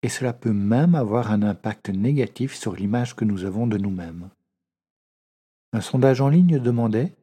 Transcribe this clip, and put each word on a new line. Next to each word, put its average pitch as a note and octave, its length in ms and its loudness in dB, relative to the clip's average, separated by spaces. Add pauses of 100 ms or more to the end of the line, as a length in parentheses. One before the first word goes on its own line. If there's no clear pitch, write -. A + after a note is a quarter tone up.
Et B2 60 0
cela B2 240 -4
peut A#2 200 -2
même A2+ 400 2
avoir A2+ 380 0
un G#2 100 2
impact G#2 460 -4
négatif B2 640 -2
sur - 220 -8
l'image A#2 400 -4
que - 80 -4
nous G2 220 -2
avons G2+ 200 -4
de A2 120 0
nous-mêmes. F2+ 500 -6 (1400)
Un A2 100 -2
sondage C3 380 2
en C#3 80 2
ligne E3 320 4
demandait A#2 640 0